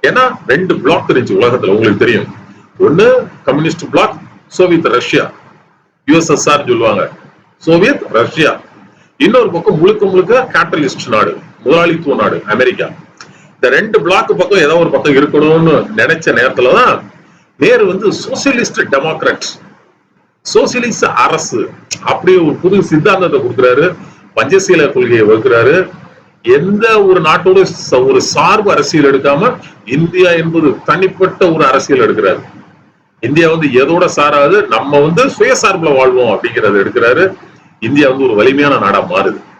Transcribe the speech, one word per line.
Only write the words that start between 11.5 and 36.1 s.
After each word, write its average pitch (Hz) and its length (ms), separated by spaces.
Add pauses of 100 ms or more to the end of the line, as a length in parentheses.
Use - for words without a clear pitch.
முதலாளித்துவ 160 520
நாடு 92 320
அமெரிக்கா. 117 420 (640)
இந்த 123 240
ரெண்டு 214 240
பிளாக் 196 360
பக்கம் 185 220
ஏதோ 156 180
ஒரு 165 120
பக்கம் 143 260
இருக்கணும்னு 151 720 (100)
நினைச்ச 147 380
நேரத்துலதான் 131 680 (600)
நேரு 214 260
வந்து 190 220
சோசியலிஸ்ட் - 760 (100)
டெமோக்ராட், 156 560 (1040)
சோசியலிஸ்ட் 240 520
அரசு 151 640 (320)
அப்படி 180 340
ஒரு 160 180
புது 185 300
சித்தாந்தத்தை 165 560
கொடுக்குறாரு. 127 560 (400)
பஞ்சசீல 165 560
கொள்கையை 120 340
வகுக்கிறாரு. 120 640 (520)
எந்த 202 640
ஒரு 185 180
நாட்டோட 175 440 (260)
ச-, 131 140
ஒரு 131 160
சார்பு 185 500
அரசியல் 151 400
எடுக்காம 143 440 (300)
இந்தியா 170 460
என்பது 165 440 (100)
தனிப்பட்ட 185 680
ஒரு 156 140
அரசியல் 131 440
எடுக்கிறாரு. 95 300 (800)
இந்தியா 156 300
வந்து 160 180
எதோட 147 480
சாராது, 147 520
நம்ம 120 320
வந்து 170 260
சுயசார்புல 190 680
வாழ்வோம் 127 340